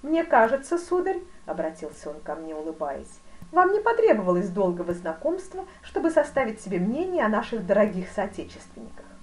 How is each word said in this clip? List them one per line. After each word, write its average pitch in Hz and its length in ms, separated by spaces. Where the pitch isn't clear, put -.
«Мне 330 240
кажется, 269 520
сударь, — 359 440
обратился 160 640
он 151 100
ко 151 160
мне, 160 180
улыбаясь, — 151 640
вам 359 180
не 415 80
потребовалось 214 720
долгого 175 440
знакомства, 339 720
чтобы 330 300
составить 277 480
себе 185 200
мнение 294 440
о 208 60
наших 214 360
дорогих 196 440
соотечественниках». - 960